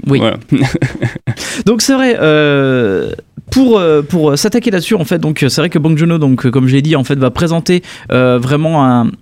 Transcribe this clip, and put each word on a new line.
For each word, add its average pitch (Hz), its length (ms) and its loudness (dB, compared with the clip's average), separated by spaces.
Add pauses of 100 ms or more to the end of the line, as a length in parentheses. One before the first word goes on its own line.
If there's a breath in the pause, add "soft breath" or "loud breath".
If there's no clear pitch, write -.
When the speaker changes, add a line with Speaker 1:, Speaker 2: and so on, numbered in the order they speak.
Speaker 1:
Oui. 139 140 2
Speaker 2:
Voilà. 113 180 0 (140)
<laughs> - 1120 -4
Speaker 1:
Donc 214 160 2
c'est 269 120 0
vrai, 262 260 0
euh, 135 920 0 (400)
pour, 254 260 4
euh, 160 240 2
pour 147 360 0
s'attaquer 226 340 0
là-dessus, 190 240 -2
en 165 100 -2
fait, 170 140 -2
donc, 156 200 -2
c'est 139 220 0
vrai 170 80 0
que 175 80 -2
Bong 156 180 2
Joon-ho, 170 220 0
donc, 135 280 0
euh, 123 60 2
comme 127 160 2
je 127 60 2
l'ai 139 80 2
dit, 156 140 0
en 135 80 0
fait, 139 120 -2
va 131 140 0
présenter, 170 540 -2 (280 loud breath)
euh, 123 280 2
vraiment 147 440 0
un, 123 280 2 (100)